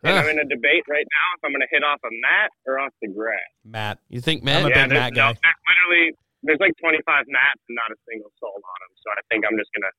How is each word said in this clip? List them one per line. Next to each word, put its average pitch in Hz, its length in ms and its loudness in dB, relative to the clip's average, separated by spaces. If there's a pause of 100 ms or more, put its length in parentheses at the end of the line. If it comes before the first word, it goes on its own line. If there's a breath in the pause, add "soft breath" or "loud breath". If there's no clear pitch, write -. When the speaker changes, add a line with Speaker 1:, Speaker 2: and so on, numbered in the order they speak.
Speaker 1:
And 160 100 2
Speaker 2:
Huh. 190 100 4
Speaker 1:
I'm 151 60 2
in 156 100 0
a 147 60 0
debate 143 420 0
right 147 220 -2
now 151 180 0 (100)
if - 60 -16
I'm 151 80 -4
gonna 135 200 -2
hit 147 120 2
off 147 200 0
a 120 60 -6 (120)
mat 180 300 2 (160)
or 135 120 -2
off 139 120 -4 (100)
the 113 60 -8
grass. 104 320 -6 (240)
Speaker 3:
Matt. 107 360 -6 (100)
Speaker 2:
You 123 120 -10
think 156 200 0
Speaker 3:
I'm 113 40 -8
Speaker 2:
Matt? 143 200 2
Speaker 3:
a - 40 2
Speaker 1:
Yeah, 131 60 4 (100)
Speaker 3:
big 131 60 -2
Speaker 1:
there's 147 80 4
Speaker 3:
Matt 123 160 -2
guy. 139 160 4
Speaker 1:
no, - 100 -4
there's 165 140 2 (120)
literally, 175 440 4 (320)
there's, 151 160 0
like, 185 200 2
twenty-five 156 480 0
mats 135 400 2
and 120 80 -10
not 113 160 -4
a 110 60 -14 (120)
single 107 200 -14 (100)
soul 107 140 -10
on 92 320 -16
'em. - 80 -20 (100)
So 107 80 -10
I 101 100 -6 (100)
think 110 180 0
I'm 110 80 -2
just 104 160 -6
gonna 98 240 -6